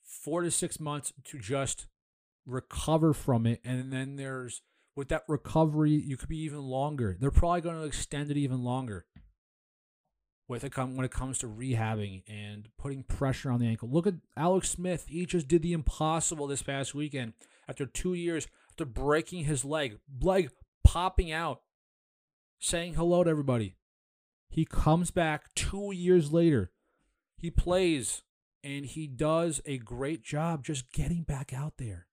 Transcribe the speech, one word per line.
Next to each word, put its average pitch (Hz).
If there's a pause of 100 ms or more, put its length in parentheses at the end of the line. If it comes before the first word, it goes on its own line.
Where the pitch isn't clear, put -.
Four -
to 170
six -
months 147 (120)
to -
just 131 (600)
recover 151
from 120
it, 117
and 127
then 135
there's, 131 (340)
with 139
that 160
recovery, 151
you 147
could -
be 156
even 147
longer. 131
They're 139
probably 175
gonna 165
extend 147
it 143
even 131
longer 123 (1400)
with 123
it 131
come, 131
when 131
it 117
comes 131
to -
rehabbing 110
and 104
putting 135
pressure 135
on 120
the 120
ankle. 113
Look 165
at 202 (200)
Alex 175
Smith. 175
He 165
just 170
did 165
the 170
impossible 156
this 139
past 139
weekend 139 (340)
after 143
two 180
years, 170 (220)
after -
breaking 147
his 143
leg, 139 (220)
leg 180 (320)
popping 180
out, 156 (960)
saying 170
hello 170
to 165
everybody. 131 (720)
He 160
comes 165
back 160
two 202
years 175
later. 156 (640)
He 165
plays, 170 (420)
and 139
he 156
does 156
a 139
great 127
job 156
just 139
getting 160
back 139
out 143
there. 101